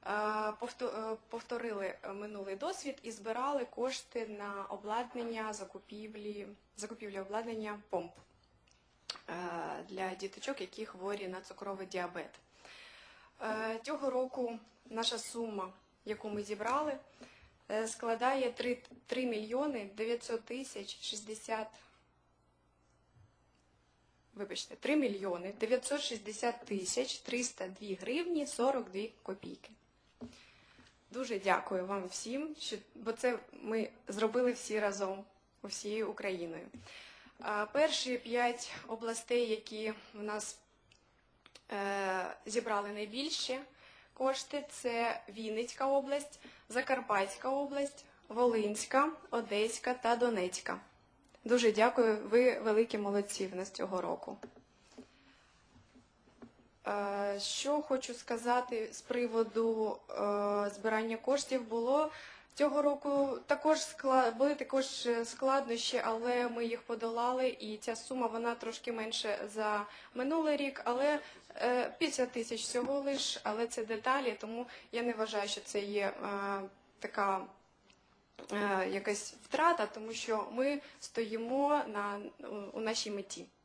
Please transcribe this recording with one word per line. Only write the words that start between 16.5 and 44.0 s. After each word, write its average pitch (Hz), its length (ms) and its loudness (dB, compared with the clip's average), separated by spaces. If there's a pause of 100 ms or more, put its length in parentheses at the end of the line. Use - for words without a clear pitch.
е, 220 160 0
складає 240 640 2
три, 247 260 -2 (300)
три 254 180 0
мільйони 226 720 -2
дев'ятсот 226 480 -2
тисяч 240 560 -8
шістдесят, 214 680 -6 (2750)
вибачте, - 420 -8
три 277 200 2
мільйони 196 640 0
дев'ятсот 254 420 2
шістдесят 226 640 -2
тисяч 202 520 -2
триста 240 500 -4
дві 190 280 -6
гривні 294 520 0
сорок 247 440 2
дві 202 200 -4 (120)
копійки. - 460 -10 (1400)
Дуже 233 280 -2
дякую 185 460 2
вам 196 220 -2
всім, 285 520 -6
що, - 160 -6 (200)
бо 226 160 -6
це 240 280 0 (140)
ми 220 360 -2 (180)
зробили 226 440 2
всі 214 280 -2
разом, 196 460 0 (360)
усією 208 480 -2
Україною. 180 580 -4 (720)
А, 208 260 -2
перші 262 520 2
п'ять 240 560 0 (140)
областей, 226 600 0
які 214 440 -4 (200)
в 208 100 -10
нас, 214 360 -6 (1120)
е, 196 640 0 (100)
зібрали 214 440 0
найбільші 254 720 -4 (580)